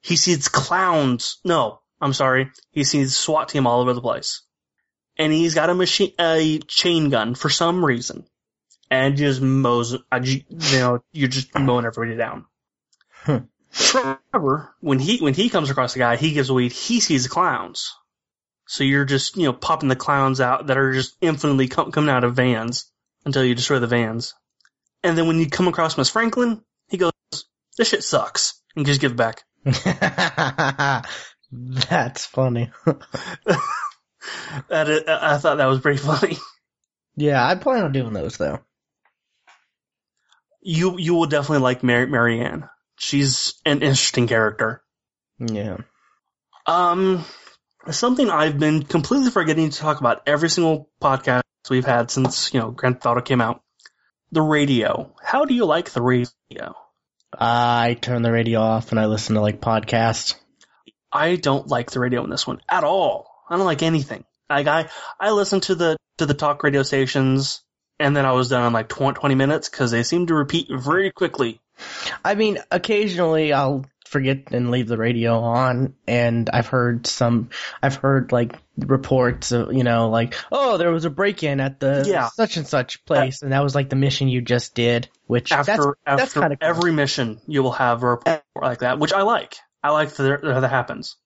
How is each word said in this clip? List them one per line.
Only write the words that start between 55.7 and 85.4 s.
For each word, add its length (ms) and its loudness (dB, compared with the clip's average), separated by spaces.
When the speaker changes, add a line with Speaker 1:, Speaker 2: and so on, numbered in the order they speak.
Speaker 1:
the 120 -4
radio? 720 -2
Speaker 2:
I 600 2
turn 220 -2
the 100 2
radio 280 2
off 300 0
and 80 0
I 80 2
listen 300 0
to, 40 2
like, 200 0
podcasts. 760 0
Speaker 1:
I 240 0
don't 320 0
like 240 -2
the 80 -4
radio 240 0
in 60 -8
this 160 -4
one 220 -8
at 140 0
all. 480 0
I 80 -2
don't 100 2
like 180 0
anything. 400 -2
Like, 160 2
I, 220 0
I 100 0
listened 340 0
to 120 0
the, 200 0
to 80 0
the 80 2
talk 300 -2
radio 180 2
stations, 800 0
and 160 2
then 100 2
I 60 2
was 160 2
done 180 2
in, 60 2
like, 160 -2
tw-, 260 -2
twenty 220 0
minutes 320 0
'cause 240 -2
they 100 0
seem 240 0
to 80 0
repeat 340 0
very 440 -2
quickly. 480 -4
Speaker 2:
I 100 2
mean, 240 0
occasionally 800 0
I'll 320 0
forget 480 -2
and 200 0
leave 160 0
the 80 -2
radio 440 2
on, 540 0
and 440 2
I've 160 2
heard 380 0
some, 440 0
I've 140 0
heard, 360 2
like, 240 0
reports 760 0
of, 200 -2
you 120 2
know, 260 2
like, 240 0
"Oh, 260 0
there 160 2
was 120 -2
a 60 0
break-in 500 -2
at 200 -4
the 260 2
Speaker 1:
Yeah. 220 0
Speaker 2:
such 280 -2
and 100 -6
such 380 -4
place, 380 0
Speaker 1:
A- 40 -8
Speaker 2:
and 60 -2
that 100 2
was, 140 0
like, 140 -2
the 60 0
mission 320 2
you 140 0
just 320 -2
did," 340 0
which 260 0